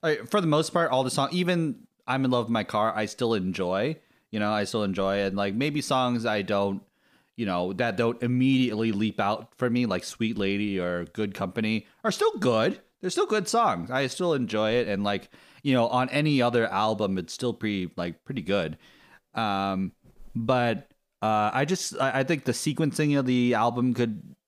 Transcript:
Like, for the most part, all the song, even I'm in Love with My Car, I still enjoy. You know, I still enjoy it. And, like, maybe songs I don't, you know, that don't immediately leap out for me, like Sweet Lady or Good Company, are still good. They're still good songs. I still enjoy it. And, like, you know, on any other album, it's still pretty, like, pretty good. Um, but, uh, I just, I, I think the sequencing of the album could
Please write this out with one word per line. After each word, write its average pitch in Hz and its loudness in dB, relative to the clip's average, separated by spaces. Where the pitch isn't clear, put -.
Like, 143 -2
for 208 2
the 170 2
most 156 2
part, 170 2
all 131 2
the 127 0
song, 135 0
even 170 -2
I'm 131 0
in 127 2
Love 120 2
with 110 -4
My 110 2
Car, 110 0
I 110 0
still 113 0
enjoy. 95 0
You 110 -4
know, 104 0
I 104 0
still 107 -2
enjoy 98 0
it. 101 0
And, 98 -2
like, 101 -2
maybe 143 -2
songs 123 0
I 107 0
don't, 101 0
you 117 -4
know, 90 -2
that 104 -2
don't 117 0
immediately 123 2
leap 104 0
out 107 -2
for 127 0
me, 123 2
like 90 -2
Sweet 110 -4
Lady 101 0
or 87 -2
Good 101 -6
Company, 107 -4
are 220 0
still 427 0
good. 127 2
They're 185 -4
still 370 0
good 214 -2
songs. 165 0
I 131 -2
still 175 -2
enjoy 110 0
it. 120 0
And, 101 -2
like, 101 -4
you 139 2
know, 120 4
on 127 0
any 143 2
other 120 4
album, 101 0
it's 87 -6
still 120 -4
pretty, 98 -4
like, 87 -6
pretty 135 -6
good. 85 -2
Um, 98 -2
but, 117 0
uh, 107 2
I 135 2
just, 185 -4
I, 135 0
I 135 2
think 147 -2
the 127 0
sequencing 147 0
of 135 2
the 123 4
album 123 2
could 117 -2